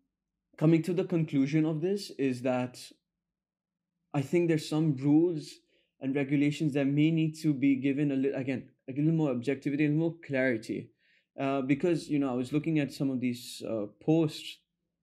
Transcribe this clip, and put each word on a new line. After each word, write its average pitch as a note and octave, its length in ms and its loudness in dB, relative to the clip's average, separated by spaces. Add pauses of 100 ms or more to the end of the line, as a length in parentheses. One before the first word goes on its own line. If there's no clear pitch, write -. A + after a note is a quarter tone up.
(560)
coming D#3+ 260 4
to F#3 100 -4
the F3 100 0
conclusion D#3 640 0
of D#3+ 140 -4
this G3 360 -4
is B2+ 260 -2
that B2+ 360 -2 (1400)
I C#3+ 80 0
think E3+ 240 2
there's D#3+ 220 0
some D#3 260 2
rules D3+ 560 2 (500)
and C3 140 -2
regulations C#3+ 600 0
that C#3 120 2
may D3 240 4
need D#3+ 320 0
to D#3 100 2
be C#3 220 2
given C#3 380 0
a - 20 0
li-, C3+ 280 0
again, B2+ 260 -6 (200)
a C3 40 -8
little D3 200 0
more D#3 180 2
objectivity, C#3 540 -2
a D3 40 4
little D#3+ 220 2
more E3 140 -8
clarity. B2+ 680 -2 (500)
Uh, C#3 220 -2
because, D3 460 0
you D3 120 0
know, C#3 100 0
I B2 60 -2
was B2+ 160 -4
looking D3+ 260 0
at C#3 140 -2
some C#3 180 -2
of C3 80 -2
these, A#2+ 500 -6
uh, G#2+ 180 -4 (140)
posts, D#3 580 0 (440)